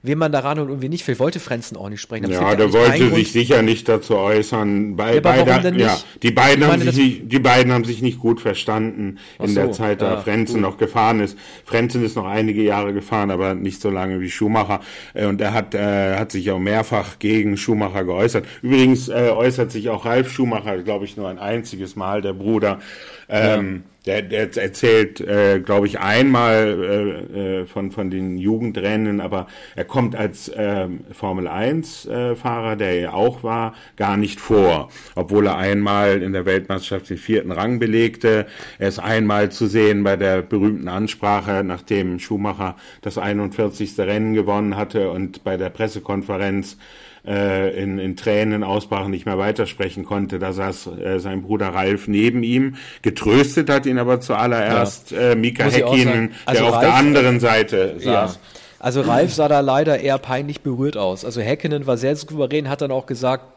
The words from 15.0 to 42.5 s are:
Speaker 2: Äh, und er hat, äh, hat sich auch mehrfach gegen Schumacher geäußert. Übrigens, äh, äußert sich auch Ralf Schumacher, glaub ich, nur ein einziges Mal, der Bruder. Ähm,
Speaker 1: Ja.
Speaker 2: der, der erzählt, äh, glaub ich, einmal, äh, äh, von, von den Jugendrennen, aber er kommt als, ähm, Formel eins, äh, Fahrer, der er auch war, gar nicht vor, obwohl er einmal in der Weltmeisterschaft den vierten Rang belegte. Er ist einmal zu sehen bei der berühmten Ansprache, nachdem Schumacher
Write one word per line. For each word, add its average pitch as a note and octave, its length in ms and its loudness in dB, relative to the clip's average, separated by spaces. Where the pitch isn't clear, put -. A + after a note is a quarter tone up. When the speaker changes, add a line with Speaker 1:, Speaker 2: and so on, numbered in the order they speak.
Speaker 2:
Äh, G#2+ 100 -2
und G2+ 160 -2
er G2+ 100 -2
hat, G#2+ 240 -4
äh, G2 400 0
hat G#2+ 160 -4
sich G2 180 -4
auch F#2 100 -2
mehrfach G#2 600 -2
gegen G#2 380 0
Schumacher G2+ 480 -2
geäußert. G2 400 0
Übrigens, C3 480 4
äh, A#2 260 2
äußert B2 340 0
sich A2+ 200 -6
auch G#2+ 160 -6
Ralf B2+ 260 0
Schumacher, G#2+ 460 -2
glaub G2 260 -4
ich, G2+ 140 -12
nur G2+ 100 -6
ein F2+ 120 -10
einziges G2+ 580 -6
Mal, G2+ 240 -4
der G2 100 -4
Bruder. G2+ 480 -2
Ähm, G#2 560 0
Speaker 1:
Ja. G2+ 160 -2
Speaker 2:
der, G2+ 240 -2
der G2 180 -6
erzählt, A2 560 2
äh, G2 460 4
glaub G2+ 180 4
ich, G2+ 160 -2
einmal, G#2 1300 2
äh, F#2+ 280 -4
äh, F2+ 40 -8
von, G2 240 -6
von G2 220 -6
den F#2 260 -4
Jugendrennen, G#2 840 -2
aber F#2 280 -6
er - 80 -6
kommt A#2+ 320 -2
als, G#2+ 400 -6
ähm, G2 440 -4
Formel F#2 360 -6
eins, A#2+ 580 -4
äh, A#2+ 300 -4
Fahrer, A#2 400 -4
der G2+ 240 -2
er E2+ 160 -6
auch A#2+ 260 0
war, A2+ 320 -4
gar G#2 180 0
nicht G2+ 240 -2
vor, F2+ 500 4
obwohl G2+ 320 2
er F#2+ 100 2
einmal G2+ 640 2
in F#2+ 120 -4
der F2+ 120 -4
Weltmeisterschaft F#2+ 640 -2
den E2+ 80 -6
vierten G#2+ 340 0
Rang A2 280 -2
belegte. A2 640 2
Er G2 120 -2
ist G2 100 -6
einmal G#2 520 0
zu - 140 -2
sehen G#2 380 4
bei G2 140 2
der F#2+ 260 0
berühmten G2 440 0
Ansprache, G2+ 760 -2
nachdem F#2 560 -4
Schumacher G2 560 -6